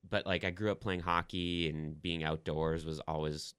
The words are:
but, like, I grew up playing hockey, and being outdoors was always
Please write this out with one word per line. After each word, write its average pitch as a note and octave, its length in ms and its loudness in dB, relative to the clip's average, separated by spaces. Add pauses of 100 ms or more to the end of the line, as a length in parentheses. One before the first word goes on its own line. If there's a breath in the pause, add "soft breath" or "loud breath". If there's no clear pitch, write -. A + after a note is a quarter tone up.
but, G2 180 0
like, F2+ 180 2
I F#2+ 60 2
grew G2+ 220 0
up F#2+ 100 -2
playing F#2 200 0
hockey, E2+ 680 2
and D#2 320 -4
being E2 220 0
outdoors D#2+ 600 0
was D#2 160 -4
always D#2 580 -2